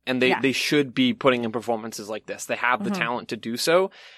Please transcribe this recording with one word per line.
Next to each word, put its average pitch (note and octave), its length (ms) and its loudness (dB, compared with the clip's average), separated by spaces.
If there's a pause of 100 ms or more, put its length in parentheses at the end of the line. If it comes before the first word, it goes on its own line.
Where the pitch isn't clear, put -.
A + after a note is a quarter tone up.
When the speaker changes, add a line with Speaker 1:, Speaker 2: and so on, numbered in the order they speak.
Speaker 1:
and B2+ 160 0
they, B2+ 60 6
Speaker 2:
Yeah. C3+ 120 2
Speaker 1:
they C3 120 2
should C#3 420 0
be B2+ 200 4
putting B2 300 2
in A2 60 -2
performances A2+ 580 -6
like G#2+ 180 -10
this. F#2+ 180 -10
They A#2+ 100 -4
have A#2+ 300 0
the A2+ 60 -2
Speaker 2:
Mm-hmm. F#2+ 100 -4
Speaker 1:
talent A#2 300 -4
to A#2+ 60 -4
do A2+ 200 -6
so, F#3 340 2 (280)